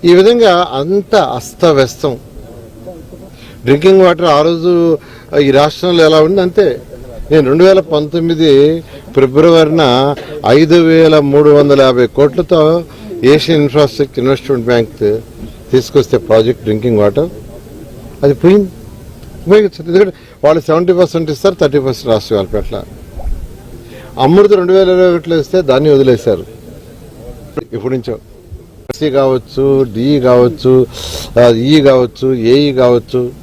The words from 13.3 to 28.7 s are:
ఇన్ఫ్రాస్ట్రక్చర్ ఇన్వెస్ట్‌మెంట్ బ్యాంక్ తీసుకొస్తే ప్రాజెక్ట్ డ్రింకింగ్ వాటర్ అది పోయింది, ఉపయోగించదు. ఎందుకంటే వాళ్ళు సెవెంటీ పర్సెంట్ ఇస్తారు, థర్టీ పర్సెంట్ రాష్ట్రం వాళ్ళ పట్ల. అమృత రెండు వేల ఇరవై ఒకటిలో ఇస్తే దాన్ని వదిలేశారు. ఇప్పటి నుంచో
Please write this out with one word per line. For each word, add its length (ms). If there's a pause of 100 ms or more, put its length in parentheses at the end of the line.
ఇన్ఫ్రాస్ట్రక్చర్ 560
ఇన్వెస్ట్‌మెంట్ 480
బ్యాంక్ 540 (520)
తీసుకొస్తే 460
ప్రాజెక్ట్ 440
డ్రింకింగ్ 360
వాటర్ 300 (960)
అది 120
పోయింది, 340 (760)
ఉపయోగించదు. 420
ఎందుకంటే 240 (320)
వాళ్ళు 160
సెవెంటీ 320
పర్సెంట్ 380
ఇస్తారు, 300
థర్టీ 180
పర్సెంట్ 300
రాష్ట్రం 300
వాళ్ళ 180
పట్ల. 260 (1400)
అమృత 280
రెండు 200
వేల 160
ఇరవై 260
ఒకటిలో 240
ఇస్తే 240
దాన్ని 280
వదిలేశారు. 540 (1300)
ఇప్పటి 220
నుంచో 240 (720)